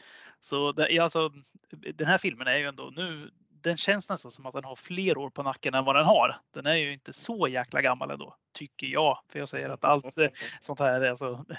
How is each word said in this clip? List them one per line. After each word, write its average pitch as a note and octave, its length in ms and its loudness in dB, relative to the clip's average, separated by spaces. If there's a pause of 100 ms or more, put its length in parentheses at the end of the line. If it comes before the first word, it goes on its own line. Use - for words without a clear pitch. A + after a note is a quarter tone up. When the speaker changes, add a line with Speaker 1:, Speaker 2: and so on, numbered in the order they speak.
(400)
Speaker 1:
så C#3+ 320 0
det, D3+ 180 2
ja, E3 140 4
alltså, D#3+ 260 0 (640)
den D#3 140 -2
här F#3 100 4
filmen B2+ 300 -2
är C3 100 2
ju D3 100 0
ändå C3+ 280 -10
nu, D#3+ 340 -8 (320)
den E3+ 160 0
känns G3 320 0
nästan D#3+ 220 -6
som C3+ 140 -12
att C3 80 -8
den C#3 100 -6
har C3 120 -14
fler F3+ 420 -2
år C#3 120 -6
på C#3+ 140 -8
nacken C3+ 300 -4
än C3 120 0
vad C3+ 100 4
den D#3 100 6
har. C3 300 6 (180)
Den C#3 120 -12
är D#3 100 2
ju C#3+ 180 -2
inte C#3 200 -14
så G3+ 340 -2
jäkla B2+ 340 -2
gammal C3+ 300 0
ändå, C#3+ 240 -12 (180)
tycker - 340 -12
jag. C#3+ 300 2 (120)
För D3 100 -10
jag C#3+ 80 -6
säger C3+ 220 -8
att C3+ 160 -4
allt, C#3+ 320 4
eh, D3+ 100 4 (160)
Speaker 2:
<laughs> - 160 -12
Speaker 1:
sånt - 200 -8
här C3 220 4
är C3 80 4
alltså B2+ 360 -6 (140)